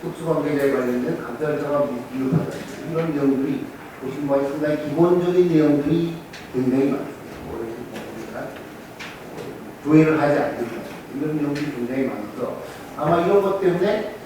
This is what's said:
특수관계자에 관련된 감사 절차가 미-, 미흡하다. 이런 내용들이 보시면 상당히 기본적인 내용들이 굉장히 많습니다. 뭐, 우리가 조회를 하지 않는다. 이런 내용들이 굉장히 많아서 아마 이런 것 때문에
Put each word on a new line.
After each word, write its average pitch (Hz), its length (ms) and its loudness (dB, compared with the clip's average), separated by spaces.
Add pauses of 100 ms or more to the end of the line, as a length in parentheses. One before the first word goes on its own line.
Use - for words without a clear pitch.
특수관계자에 147 680 2
관련된 123 500 0
감사 127 220 -4
절차가 143 400 0
미-, 123 340 -6
미흡하다. 139 320 2 (400)
이런 160 240 0
내용들이 139 500 0 (360)
보시면 139 500 0
상당히 151 320 -2
기본적인 175 640 4
내용들이 156 680 4 (360)
굉장히 127 380 4
많습니다. - 320 -6 (240)
뭐, 113 180 -8 (520)
우리가 - 300 -10 (1400)
조회를 156 360 8
하지 147 180 4
않는다. 120 360 -2 (400)
이런 151 220 -2
내용들이 143 340 -2
굉장히 123 360 -2
많아서 - 560 -6 (340)
아마 170 280 4
이런 202 160 6
것 190 200 2
때문에 180 540 2 (100)